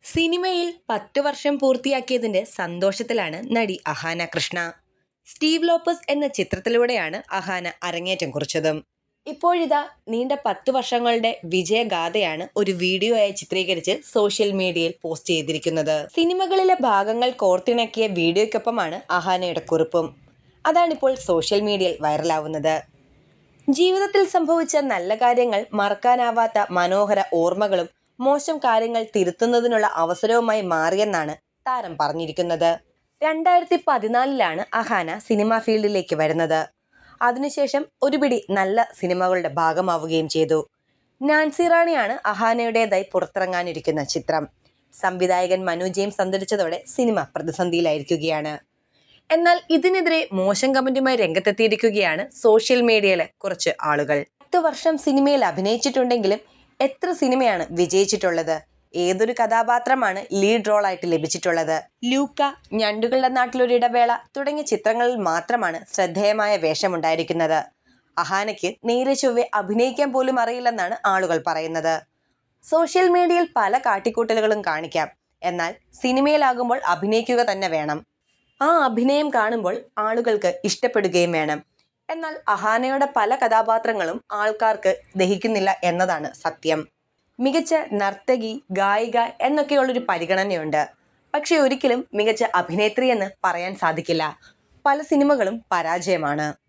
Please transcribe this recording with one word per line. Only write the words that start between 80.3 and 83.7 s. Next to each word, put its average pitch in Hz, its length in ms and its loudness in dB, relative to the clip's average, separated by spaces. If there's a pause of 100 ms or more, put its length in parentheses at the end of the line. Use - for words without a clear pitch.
ഇഷ്ടപ്പെടുകയും 175 680 0
വേണം. 151 220 -2 (520)
എന്നാൽ 320 220 -8 (180)
അഹാനയുടെ 240 540 0 (100)
പല 226 260 2
കഥാപാത്രങ്ങളും 220 760 0 (220)